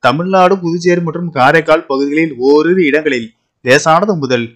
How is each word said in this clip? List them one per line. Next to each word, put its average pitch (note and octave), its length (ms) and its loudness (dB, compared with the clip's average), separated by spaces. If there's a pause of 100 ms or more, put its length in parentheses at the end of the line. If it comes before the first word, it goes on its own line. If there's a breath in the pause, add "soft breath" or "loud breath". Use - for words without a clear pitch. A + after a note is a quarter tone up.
தமிழ்நாடு, F#3 520 2
புதுச்சேரி F3 480 -2
மற்றும் E3+ 280 -8
காரைக்கால் D#3 560 2
பகுதிகளில் C#3+ 480 -2
ஓரிரு D#3 460 2
இடங்களில் C3+ 440 -2 (360)
லேசானது D#3+ 580 2
முதல் B2 340 -2